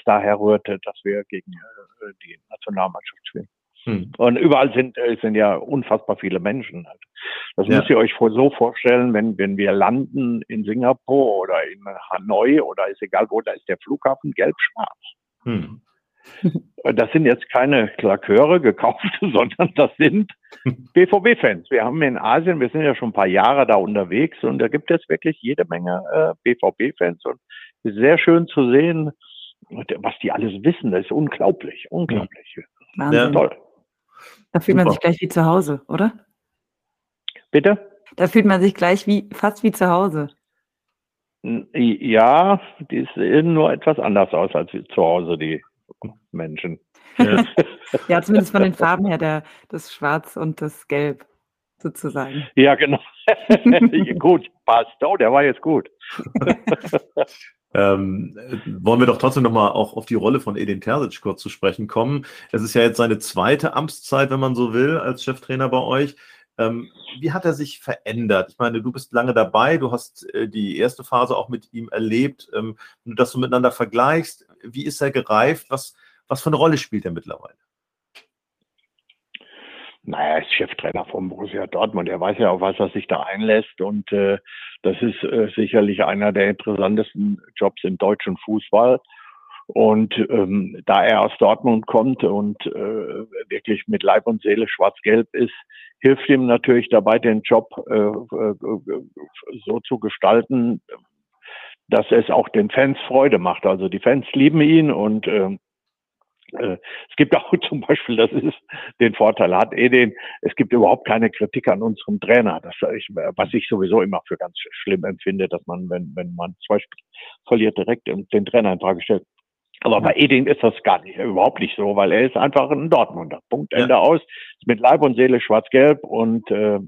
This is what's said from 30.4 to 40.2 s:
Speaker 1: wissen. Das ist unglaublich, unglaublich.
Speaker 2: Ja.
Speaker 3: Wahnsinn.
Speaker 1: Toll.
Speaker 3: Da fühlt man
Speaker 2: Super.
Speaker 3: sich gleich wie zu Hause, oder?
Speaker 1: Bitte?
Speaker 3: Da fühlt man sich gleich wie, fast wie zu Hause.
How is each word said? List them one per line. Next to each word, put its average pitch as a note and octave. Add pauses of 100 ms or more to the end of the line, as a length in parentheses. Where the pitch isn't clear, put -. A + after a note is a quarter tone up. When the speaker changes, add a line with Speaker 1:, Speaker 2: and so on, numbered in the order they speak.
Speaker 1:
wissen. D#3
Das F#2
ist -
unglaublich, -
unglaublich. A#2
Speaker 2:
Ja. - (320)
Speaker 3:
Wahnsinn. -
Speaker 1:
Toll. - (960)
Speaker 3:
Da E3+
fühlt F#3+
man F3+
Speaker 2:
Super. -
Speaker 3:
sich C#3+
gleich E3+
wie F3
zu E3
Hause, D#3+
oder? G3+ (1400)
Speaker 1:
Bitte? G3+ (160)
Speaker 3:
Da F3+
fühlt G#3+
man F#3+
sich F#3+
gleich F3+
wie, G3+
fast G#3
wie A3
zu F3+
Hause. E3+ (1120)